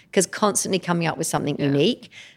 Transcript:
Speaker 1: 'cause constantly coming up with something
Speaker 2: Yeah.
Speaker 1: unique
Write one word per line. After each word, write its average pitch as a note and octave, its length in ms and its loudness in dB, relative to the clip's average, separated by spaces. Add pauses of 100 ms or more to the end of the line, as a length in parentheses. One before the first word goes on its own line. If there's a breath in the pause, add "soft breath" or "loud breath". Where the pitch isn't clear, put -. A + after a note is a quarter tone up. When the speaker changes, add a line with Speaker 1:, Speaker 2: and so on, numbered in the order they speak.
(120 loud breath)
Speaker 1:
'cause F#3 140 4
constantly - 520 0
coming E3+ 280 -2
up D#3 120 -2
with D#3+ 80 -4
something D3 320 -2
Speaker 2:
Yeah. C#3+ 80 0
Speaker 1:
unique C#3+ 420 2 (280 loud breath)